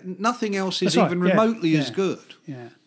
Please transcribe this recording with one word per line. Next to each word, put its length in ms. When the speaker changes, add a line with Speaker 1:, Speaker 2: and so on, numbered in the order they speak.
Speaker 1:
nothing 520
else 260
is 120
Speaker 2:
That's 40
right. 140
Speaker 1:
even 140
Speaker 2:
Yeah. 60
Speaker 1:
remotely 460
as 120
Speaker 2:
Yeah. 60
Speaker 1:
good. 400
Speaker 2:
Yeah. 240